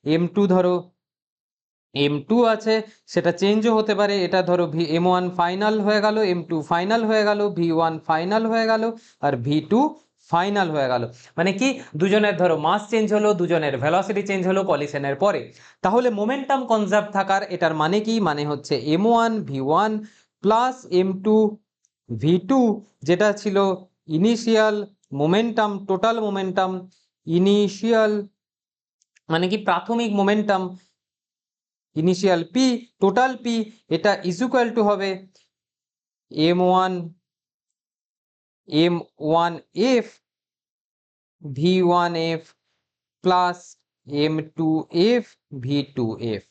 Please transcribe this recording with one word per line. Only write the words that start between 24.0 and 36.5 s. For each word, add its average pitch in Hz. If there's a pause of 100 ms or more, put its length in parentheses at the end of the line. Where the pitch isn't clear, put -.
ইনিশিয়াল 214 (360)
মোমেন্টাম, 202
টোটাল 226
মোমেন্টাম, 190 (360)
ইনিশিয়াল 208 (1040)
মানে 165
কি? 214 (100)
প্রাথমিক 220
মোমেন্টাম, 196 (1200)
ইনিশিয়াল 180 (100)
পি, 254 (360)
টোটাল 220 (120)
পি, 233 (400)
এটা 202 (180)
is 175
equal 247
to 226
হবে 196 (1400)
এম 175